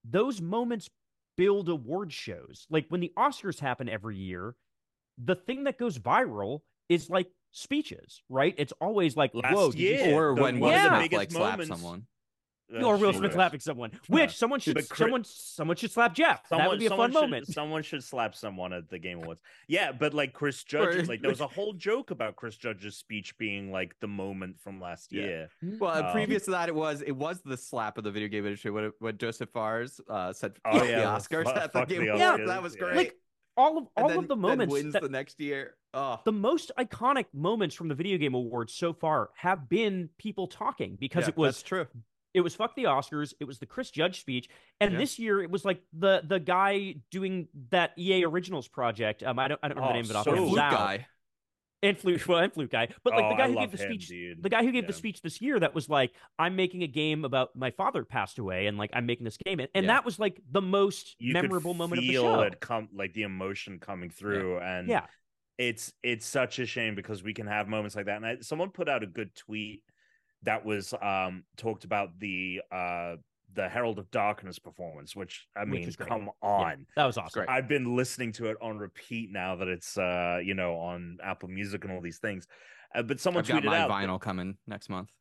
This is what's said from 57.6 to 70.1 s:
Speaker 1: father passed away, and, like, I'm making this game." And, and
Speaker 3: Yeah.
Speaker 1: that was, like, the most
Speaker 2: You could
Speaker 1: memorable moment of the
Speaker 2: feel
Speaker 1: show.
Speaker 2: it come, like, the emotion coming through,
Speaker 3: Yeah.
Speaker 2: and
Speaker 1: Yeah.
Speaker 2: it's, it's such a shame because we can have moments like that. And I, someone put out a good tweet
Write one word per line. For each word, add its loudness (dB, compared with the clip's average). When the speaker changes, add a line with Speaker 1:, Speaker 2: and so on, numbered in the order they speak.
Speaker 1:
father -2
passed -4
away, 0
and, 0
like, -4
I'm -2
making -2
this -8
game." -4
And, -6
and 2
Speaker 3:
Yeah. 4
Speaker 1:
that 2
was, -4
like, -2
the 4
most 2
Speaker 2:
You 0
could 4
Speaker 1:
memorable 0
moment -2
of 0
the 2
Speaker 2:
feel 4
Speaker 1:
show. 6
Speaker 2:
it 0
come, -4
like, -6
the -4
emotion -6
coming -8
through, -2
Speaker 3:
Yeah. -4
Speaker 2:
and -6
Speaker 1:
Yeah. 0
Speaker 2:
it's, -2
it's -2
such -2
a -2
shame -4
because -8
we -8
can -8
have -2
moments -4
like -6
that. -4
And -10
I, -4
someone -6
put -4
out 0
a -8
good -10
tweet -10